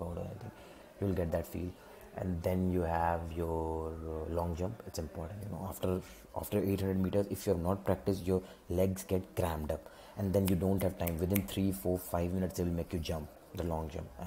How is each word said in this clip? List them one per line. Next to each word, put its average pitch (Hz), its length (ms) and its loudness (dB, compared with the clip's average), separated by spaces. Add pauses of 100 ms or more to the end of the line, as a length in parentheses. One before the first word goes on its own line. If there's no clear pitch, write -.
out 85 160 -4
or - 20 -4
anything, - 300 -8 (500)
you'll 95 140 4
get 85 180 2
that 85 140 0
feel. 90 240 -4 (480)
And 90 240 0
then 92 280 4
you 90 120 4
have 85 380 2 (140)
your, 80 560 -2
uh, 80 440 -6
long 85 200 0
jump. 92 320 -4
It's - 120 -8
important, 85 440 -6
you 104 60 -8
know, 92 180 -6
after, 92 360 0 (340)
after - 220 0
eight 98 220 2
hundred 95 200 2
meters, 98 300 4
if - 160 -4
you 98 80 4
have 85 80 0
not 95 240 0
practiced, 92 400 0
your 92 160 4 (260)
legs 95 360 2
get 92 300 0
cramped 78 360 0
up, - 180 -2 (300)
and 98 120 2
then 98 160 6
you 95 100 6
don't 95 260 4
have 92 160 2
time. 85 200 0
Within 95 280 4
three, 95 260 2
four, 92 260 2
five 87 340 0
minutes, 92 260 0
they 90 60 2
will 87 80 2
make 85 200 -2
you 92 60 -2
jump 78 320 -4 (240)
the 85 100 -4
long 80 240 -2
jump, - 200 -8 (180)